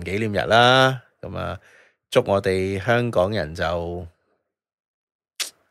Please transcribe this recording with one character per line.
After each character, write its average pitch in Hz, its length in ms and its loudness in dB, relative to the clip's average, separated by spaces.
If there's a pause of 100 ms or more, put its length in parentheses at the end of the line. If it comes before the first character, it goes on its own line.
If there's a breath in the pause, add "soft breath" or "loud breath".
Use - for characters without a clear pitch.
紀 87 160 -6 (120)
念 85 160 -2
日 - 20 -4
啦， 127 540 4 (200)
咁 92 160 -12
啊， 90 220 -8 (500 soft breath)
祝 127 160 4
我 98 160 2
哋 95 400 -2
香 117 300 0
港 92 200 2
人 80 220 -4
就 87 540 -4 (1600)